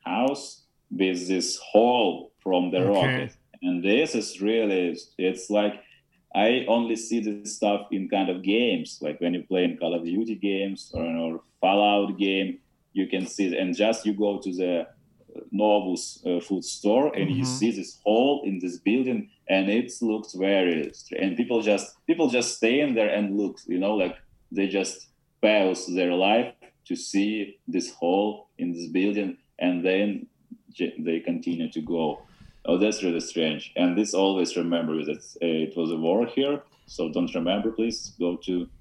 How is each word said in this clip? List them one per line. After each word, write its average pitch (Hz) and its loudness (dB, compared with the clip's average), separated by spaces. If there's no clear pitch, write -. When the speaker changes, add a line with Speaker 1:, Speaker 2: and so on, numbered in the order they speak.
Speaker 1:
house 131 -2
with 90 0
this 92 0
hole 110 4
from 87 2
the 92 0
Speaker 2:
Okay. 92 2
Speaker 1:
rocket. 127 2
And 90 -2
this 131 2
is 104 -4
really, 98 2
it's 92 -2
like, 104 2
I 117 4
only 117 2
see 117 -2
this 104 -6
stuff 101 0
in 95 -4
kind 98 0
of 92 -4
games, 101 0
like 76 -6
when 87 0
you 90 -4
play 92 0
in 85 -2
Call 85 -2
of 82 -2
Duty 104 -2
games 98 -4
or, 82 -4
or 82 -4
Fallout 101 4
game, 95 0
you 95 0
can 95 -2
see 98 -2
it. 87 -2
And 90 -2
just 107 0
you 107 0
go 101 0
to 95 -6
the 90 -2
Novus, 104 2
uh, 87 0
food 87 -4
store 120 2
and 98 0
you 135 0
Speaker 2:
Mm-hmm. 127 -4
Speaker 1:
see 113 2
this 98 -8
hole 131 4
in 95 -2
this 87 -6
building, 117 0
and 95 2
it 120 0
looks 107 -2
very 92 2
str-, - -14
and 95 -2
people 117 0
just, 104 2
people 165 2
just 120 0
stay 120 4
in 143 0
there 107 2
and 101 0
look, 101 -4
you 90 0
know, 101 0
like, 90 0
they 98 0
just 95 -4
pause 101 2
their 90 0
life 104 2
to 87 -4
see 101 -2
this 95 -4
hole 101 -2
in 87 -4
this 85 -8
building, 95 0
and 87 0
then 95 0
j-, - -4
they 82 -2
continue 85 -4
to 80 -6
go. 78 -2
Oh, 85 2
that's 104 0
really 85 0
strange. 76 -4
And 87 2
this 104 0
always 92 2
remember 82 0
that, 73 -4
uh, 80 0
it - -10
was 82 -2
a 82 -2
war 90 2
here, 143 -2
so - -6
don't 87 -2
remember, 98 0
please 113 -4
go 87 0
to 90 -2